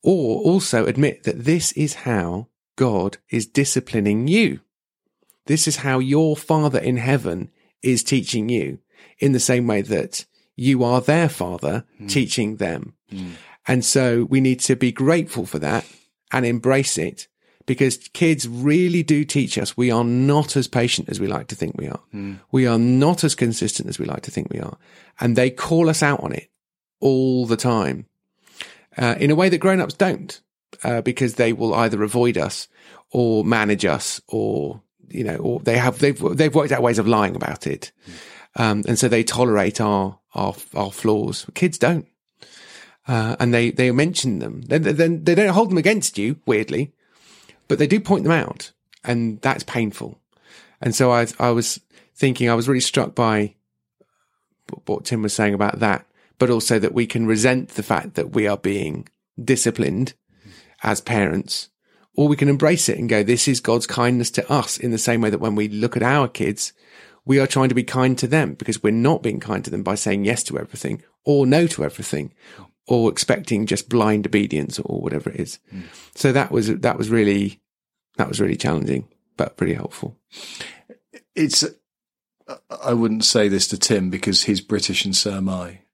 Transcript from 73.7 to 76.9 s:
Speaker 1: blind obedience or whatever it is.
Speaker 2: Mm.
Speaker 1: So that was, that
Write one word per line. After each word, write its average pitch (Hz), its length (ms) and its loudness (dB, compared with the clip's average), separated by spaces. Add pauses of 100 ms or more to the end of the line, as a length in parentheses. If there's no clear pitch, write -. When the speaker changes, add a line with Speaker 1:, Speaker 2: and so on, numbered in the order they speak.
Speaker 1:
blind 107 380 2
obedience 101 540 -2
or - 200 -6
whatever 82 300 -6
it - 80 -14
is. - 220 -10 (120)
Speaker 2:
Mm. 92 120 -14 (320)
Speaker 1:
So 135 160 2
that 139 180 2
was, 120 160 0
that - 320 -2